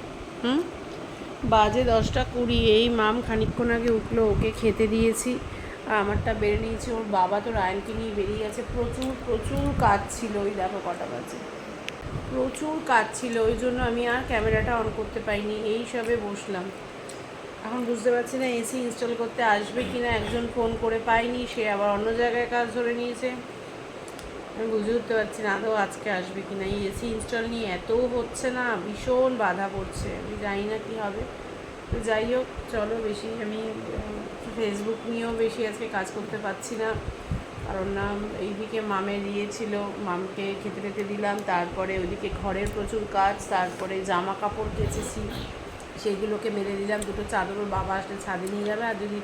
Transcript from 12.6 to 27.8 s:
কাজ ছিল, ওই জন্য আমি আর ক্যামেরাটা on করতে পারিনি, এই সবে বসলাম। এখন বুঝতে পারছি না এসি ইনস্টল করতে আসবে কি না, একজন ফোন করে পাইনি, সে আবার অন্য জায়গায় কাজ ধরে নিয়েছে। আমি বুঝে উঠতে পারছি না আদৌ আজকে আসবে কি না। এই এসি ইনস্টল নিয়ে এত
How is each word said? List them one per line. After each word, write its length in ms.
কাজ 280
ছিল, 240
ওই 220
জন্য 220
আমি 260
আর 180
ক্যামেরাটা 540
on 160
করতে 300
পারিনি, 280
এই 380
সবে 240
বসলাম। 460
এখন 200
বুঝতে 260
পারছি 260
না 100
এসি 320
ইনস্টল 400
করতে 240
আসবে 500
কি 60
না, 100
একজন 460
ফোন 260
করে 260
পাইনি, 480
সে 160
আবার 200
অন্য 260
জায়গায় 340
কাজ 240
ধরে 200
নিয়েছে। 360
আমি 100
বুঝে 280
উঠতে 200
পারছি 280
না 120
আদৌ 180
আজকে 380
আসবে 380
কি 60
না। 100
এই 220
এসি 200
ইনস্টল 400
নিয়ে 200
এত 240